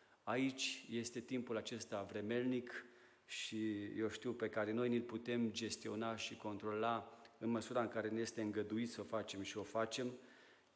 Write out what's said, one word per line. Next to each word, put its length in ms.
Aici 640
este 300
timpul 380
acesta 440
vremelnic 840
și, 600
eu 120
știu, 240
pe 160
care 220
noi 180
ni-l 120
putem 500
gestiona 640
și 200
controla 840
în 120
măsura 320
în 60
care 220
ne 100
este 220
îngăduit 500
să 100
o 20
facem 380
și 160
o 60
facem, 480